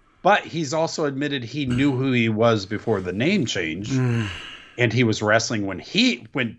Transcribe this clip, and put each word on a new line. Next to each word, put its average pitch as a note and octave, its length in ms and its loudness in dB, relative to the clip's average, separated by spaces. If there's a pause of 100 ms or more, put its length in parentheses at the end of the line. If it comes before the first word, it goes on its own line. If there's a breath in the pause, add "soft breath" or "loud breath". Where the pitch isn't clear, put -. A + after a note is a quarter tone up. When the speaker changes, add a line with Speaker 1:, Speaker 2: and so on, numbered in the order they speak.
(220)
Speaker 1:
but, F#3+ 200 4
but - 80 -16
he's D3+ 240 -4
also D#3+ 320 0
admitted C#3 380 -2
he C3+ 220 -6
knew C3 260 2
who C3 220 0
he A2+ 160 4
was A2 360 4
before G#2 360 -2
the F2+ 120 -4
name D3 320 0
change. F#2 460 -6
Speaker 2:
Mm. A#2+ 380 0 (480 loud breath)
Speaker 1:
And A#2+ 140 2
he B2 120 2
was A2 180 2
wrestling G#2+ 460 2
when F#2 120 -6
he, A#3 540 0
when A#2+ 260 -4